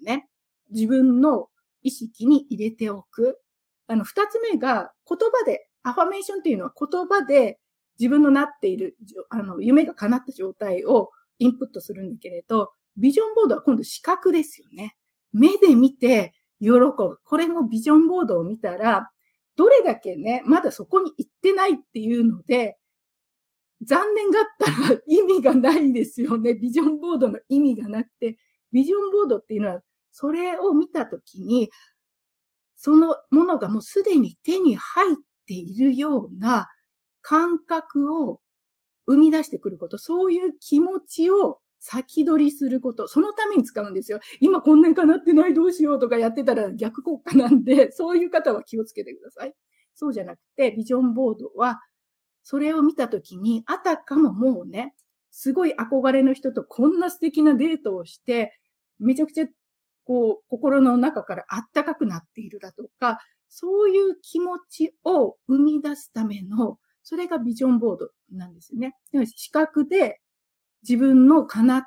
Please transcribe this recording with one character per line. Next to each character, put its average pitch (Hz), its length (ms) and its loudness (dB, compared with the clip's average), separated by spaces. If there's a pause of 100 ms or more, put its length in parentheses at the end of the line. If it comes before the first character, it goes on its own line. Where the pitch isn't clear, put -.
ね、 262 280 -6 (400)
自 220 180 -2
分 254 320 4
の 269 300 0 (320)
意 254 100 -4
識 226 360 -8
に 285 220 4
入 214 200 -6
れ - 20 -8
て 220 180 -6
お 202 140 -12
く。 254 360 -4 (480)
あ 226 80 -4
の、 214 80 0
二 415 240 -4
つ 453 120 -6
目 440 180 -4
が、 226 360 -4 (140)
言 339 100 -6 (140)
葉 466 120 0
で、 - 240 -4 (160)
ア 247 100 -6
フ 370 80 -2
ァ 320 40 4
メ 392 140 -6
ー - 20 -12
シ 403 100 -12
ョ 392 60 -8
ン - 20 -6
っ - 40 -12
て 330 60 -2
い 262 60 0
う - 40 -8
の 180 60 -10
は - 120 -12
言 349 300 -6
葉 381 180 0
で 254 340 2 (400)
自 233 100 0
分 294 120 4
の 285 100 6
な 277 120 4
っ 294 40 -4 (140)
て 202 60 -2
い 185 100 -2
る、 - 260 -8
じ 190 140 -20
ょ-、 185 120 -18
あ 220 140 -8
の、 190 180 -10
夢 277 240 4
が 330 80 -10
叶 226 240 -2
っ 254 80 -6
た 269 60 -14
状 190 220 -10
態 190 320 -6
を 220 260 2 (260)
イ 247 100 2
ン 254 100 0
プ 262 80 -8
ッ - 80 -20
ト 185 80 -14
す - 120 -16
る 190 100 -14
ん 190 100 -12
だ 226 60 -16
け - 100 -18
れ 175 180 -14
ど、 214 240 -2 (260)
ビ 247 140 4
ジ 330 80 2
ョ 453 60 0
ン 440 100 -6
ボ 440 100 4
ー - 20 2
ド 247 80 2
は 302 60 -10
今 262 140 0
度 - 80 -4
視 - 180 -14
覚 359 300 -2
で 320 120 0
す - 180 -14
よ - 100 -20
ね。 208 240 -16 (380)
目 311 240 4
で 339 180 8
見 262 180 6
て 233 400 0 (260)
喜 208 100 0
ぶ。 247 540 2
こ 302 140 -2
れ 339 100 0
も 330 200 -2
ビ 226 120 -4
ジ 294 120 0
ョ 302 40 6
ン 320 120 6
ボ 359 160 0
ー - 20 -2
ド 190 140 0
を 165 40 -4
見 208 140 -8
た 180 200 -8
ら、 220 340 -2 (440)
ど 349 120 4
れ 523 160 8
だ 254 120 0
け 185 200 -10
ね、 233 300 -4
ま 320 160 4
だ 262 100 -4
そ - 140 -16
こ 381 160 2
に 339 160 -6
行 - 100 -8
っ - 40 -20 (100)
て 392 120 2
な 381 140 0
い 370 60 2
っ - 20 0
て - 240 -14
い 226 200 -2
う 233 60 2
の 180 180 -2
で、 240 340 -2 (1040)
残 359 320 0
念 415 180 0
が 427 100 4
っ 415 40 2 (120)
た - 80 0
ら - 420 0
意 330 140 4
味 370 200 2
が 233 120 2
な 254 240 4
い 285 160 2
で 220 120 -2
す - 160 -10
よ 233 160 -2
ね。 226 160 -2
ビ 233 180 -6
ジ 302 100 0
ョ - 20 0
ン 302 160 0
ボ 339 160 -6
ー - 20 -4
ド 233 120 2
の - 100 -8 (100)
意 277 100 2
味 269 160 2
が 214 140 -12
な 220 140 -6
く - 60 -12 (100)
て、 226 180 -8 (340)
ビ 254 120 2
ジ 330 100 0
ョ 403 40 0
ン 392 140 -4
ボ 403 140 0
ー - 20 -6
ド 226 100 0
っ - 80 -12
て 220 80 -10
い 208 60 -4
う - 20 -4
の 202 80 -4
は、 180 120 -10 (300)
そ 285 200 -6
れ 349 260 -6
を 381 160 -2
見 302 140 2
た 277 180 -6
と - 140 -14
き - 220 -20
に、 220 280 -2 (1080)
そ 294 200 2
の 320 200 4 (160)
も 311 120 4
の 349 140 0
が 190 100 -6
も 214 120 -4
う - 20 -10
す - 220 -4
で 392 140 2
に 202 260 0
手 359 160 -2
に 294 160 4
入 370 380 -2
っ - 20 0 (300)
て - 80 -10
い 180 240 -12
る 262 180 2
よ 277 300 -4
う 175 120 -18
な 214 320 -2 (520)
感 330 380 0
覚 311 680 -4
を - 140 -8 (680)
生 269 120 4
み 311 140 6
出 311 120 0
し - 60 -12
て - 100 -10
く 202 100 -8
る 185 80 -14
こ 170 120 -14
と、 208 80 -14
そ 349 280 -4
う 370 80 0
い 370 140 -2
う 311 120 -4
気 294 200 0
持 370 220 -2
ち - 300 -4
を 392 280 0 (200)
先 262 460 -4
取 311 200 2
り 294 60 2
す 285 180 -6
る 247 120 -4
こ 240 120 -6
と、 - 140 -10
そ 294 140 0
の 415 120 -2
た 427 140 -4
め 415 80 -4
に 269 80 4
使 - 180 -8
う 202 80 -10
ん 190 40 -14
で 190 100 -6
す - 80 -12
よ。 214 80 -8 (220)
「今 349 200 2
こ 311 140 6
ん 302 60 8
な 339 80 6
に 311 60 4
叶 339 220 4
っ - 60 -8
て 330 100 2
な 320 140 6
い、 320 60 2
ど 320 100 2
う 359 80 2
し 339 120 -2
よ 294 120 0
う」 - 60 -4
と 240 80 -2
か 240 80 0
や 226 120 0
っ 226 40 -8
て 269 100 -6
た 233 120 0
ら 214 180 -4
逆 220 300 -8
効 330 160 -6
果 - 160 -4
な 247 140 6
ん 254 140 4
で、 262 280 4
そ 349 240 -4
う - 20 4
い 349 80 2
う 349 40 -8
方 302 240 0
は 214 100 -6
気 226 160 -10
を 220 60 -6
つ - 80 -20
け 202 100 -12
て 190 100 -18
く - 100 -20
だ - 80 -20
さ 208 140 -16
い。 294 80 -14 (420)
そ 302 120 -8
う 269 60 -6
じ 208 80 -8
ゃ - 40 -10
な 175 100 -18
く - 40 -20 (160)
て、 254 160 0
ビ 220 120 -10
ジ 240 100 -4
ョ 247 60 0
ン 247 140 2
ボ 240 200 -2
ー 214 60 -12
ド - 160 -16
は、 233 260 -4 (640)
そ 277 160 -6
れ 302 140 -2
を 311 80 0
見 302 140 2
た 240 140 -4
と 202 120 -6
き - 160 -20
に、 226 280 -4
あ 359 140 -6
た 320 180 -4
か - 200 -6
も 285 160 4
も 214 300 -2
う 143 40 -16
ね、 226 280 -12 (360)
す - 220 -6
ご 359 120 0
い 302 100 0
憧 262 360 -2
れ 269 120 2
の 269 100 2
人 262 180 -6
と - 120 -8
こ - 240 -2
ん 339 120 2
な 359 120 -2
素 - 80 -18
敵 311 240 -2
な 302 120 4
デ 311 220 -2
ー - 60 -12
ト 196 120 -6
を 175 100 -12
し - 120 -20
て、 233 400 -6 (420)
め 247 160 0
ち 285 60 -2
ゃ 311 40 2
く 302 60 -18
ち 320 120 -4
ゃ - 40 -6 (580)
こ 240 360 -2
う、 - 80 -20
心 269 320 0
の 247 160 4
中 254 260 -2
か 180 120 -12
ら 180 140 -14
あ 202 100 -10
っ 226 140 -16
た 294 100 -2
か 320 120 -6
く 311 100 -4
な 180 120 -6
っ 165 60 -14 (100)
て 226 80 -18
い 214 80 -18
る 202 100 -20
だ 190 140 -20
と - 160 -20 (100)
か、 233 200 -4 (280)
そ 392 400 -2
う - 20 2
い 381 100 2
う 381 220 -2
気 - 180 -8
持 359 180 -6 (120)
ち - 340 -6
を 302 340 -2 (100)
生 269 120 0
み 294 220 2
出 294 140 -8
す - 180 -20
た 220 120 -6
め 202 160 -10
の、 208 380 -6 (300)
そ 330 60 -10
れ 349 120 -8
が 330 120 -6
ビ 233 160 -6
ジ 262 100 -4
ョ 262 40 2
ン 240 100 4
ボ 220 160 -2
ー - 20 -18
ド - 120 -18 (220)
な 185 160 -16
ん 175 60 -20
で 170 80 -20
す - 120 -20
よ 233 60 -10
ね。 262 160 -10 (160)
で 285 60 -2
も 240 80 0
視 - 260 -16
覚 302 360 -2
で 320 340 -2 (640)
自 247 120 0
分 262 320 6
の 302 160 6
叶 254 360 2
っ 262 80 -8